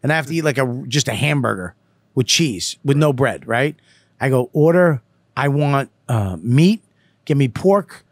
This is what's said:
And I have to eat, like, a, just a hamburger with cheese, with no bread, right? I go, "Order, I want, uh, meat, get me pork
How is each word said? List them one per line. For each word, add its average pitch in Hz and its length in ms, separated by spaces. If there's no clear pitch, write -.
And 139 100
I - 40
have 147 100
to 160 80
eat, 165 80
like, 143 160
a, 131 280
just 131 200
a - 80
hamburger 113 580
with 127 140
cheese, 123 580
with 139 120
no 151 140
bread, 123 360
right? 131 280
I 135 80
go, 127 240
"Order, 165 480
I 139 120
want, 139 420
uh, 98 320
meat, 143 440
get 147 120
me 139 100
pork - 640